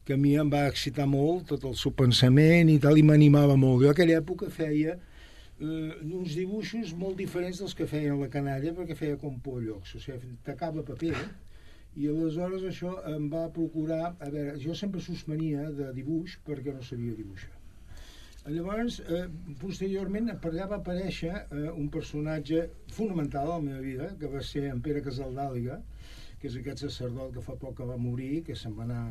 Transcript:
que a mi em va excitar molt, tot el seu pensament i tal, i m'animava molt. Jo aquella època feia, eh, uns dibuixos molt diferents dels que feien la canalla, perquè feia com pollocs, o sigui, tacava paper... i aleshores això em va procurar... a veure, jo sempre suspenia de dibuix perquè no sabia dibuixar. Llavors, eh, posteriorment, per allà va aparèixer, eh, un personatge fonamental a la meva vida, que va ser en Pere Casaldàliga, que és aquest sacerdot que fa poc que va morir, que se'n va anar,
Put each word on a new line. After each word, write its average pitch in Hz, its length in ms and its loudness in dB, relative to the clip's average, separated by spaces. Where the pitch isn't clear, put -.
que 139 100 -2
a - 20 2
mi 143 180 6
em 151 160 2
va 143 160 2
excitar 139 400 -2
molt, 151 400 2
tot 135 220 -4
el 120 80 -4
seu 139 180 -2
pensament 143 800 8
i 147 100 8
tal, 147 160 8
i 151 80 12
m'animava 147 480 10
molt. 131 300 8
Jo 147 80 10
aquella 165 260 6
època 175 320 -4
feia, 156 460 0
eh, 160 320 -6
uns 165 320 -6
dibuixos 185 640 -6
molt 190 180 -4
diferents 180 440 -6
dels 185 180 -8
que 160 80 -2
feien 147 320 -2
la 139 100 -2
canalla, 139 460 -4
perquè 170 240 -8
feia 147 180 -4
com 131 220 -10
pollocs, 113 560 -8
o 117 60 -12
sigui, 123 420 -12
tacava 156 400 -6
paper... 147 320 -4
i 143 140 -2
aleshores 165 560 -2
això 180 320 -6
em 151 240 -4
va 165 220 -4
procurar... 160 640 -4
a 147 120 -10
veure, 147 280 -6
jo 147 160 -6
sempre 190 260 -6
suspenia 156 720 -4
de 139 220 -6
dibuix 156 520 -6
perquè 139 300 -8
no 131 80 -12
sabia 120 320 -8
dibuixar. 98 380 -14
Llavors, 202 460 -4
eh, 175 220 -4
posteriorment, 196 720 -4
per 165 80 -4
allà 175 160 -6
va 202 140 -6
aparèixer, 175 500 -6
eh, 147 260 -8
un 160 240 -6
personatge 156 720 -4
fonamental 151 560 -4
a 170 120 -4
la - 40 -4
meva 139 160 -6
vida, 131 300 -8
que 151 80 -10
va 135 160 -6
ser 139 240 -6
en 127 160 -6
Pere 147 180 -4
Casaldàliga, 127 760 -6
que 143 80 -10
és 120 100 -8
aquest 135 300 -10
sacerdot 127 440 -8
que 120 80 -10
fa 131 140 -12
poc 131 240 -12
que 127 80 -10
va 123 100 -8
morir, 127 460 -4
que 143 140 -10
se'n 110 180 -10
va 110 80 -10
anar, 120 280 -6